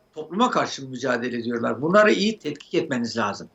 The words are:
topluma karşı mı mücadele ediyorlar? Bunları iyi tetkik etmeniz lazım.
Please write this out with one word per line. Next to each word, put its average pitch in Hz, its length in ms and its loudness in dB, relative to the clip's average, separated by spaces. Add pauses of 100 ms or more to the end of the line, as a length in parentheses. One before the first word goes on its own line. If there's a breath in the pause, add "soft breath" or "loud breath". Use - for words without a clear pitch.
(140)
topluma 175 360 0
karşı 139 320 -2
mı 131 60 -12
mücadele 123 480 -2
ediyorlar? 117 460 -2
Bunları 208 300 6
iyi 208 260 2
tetkik - 360 -8
etmeniz 120 420 -2
lazım. 101 380 -4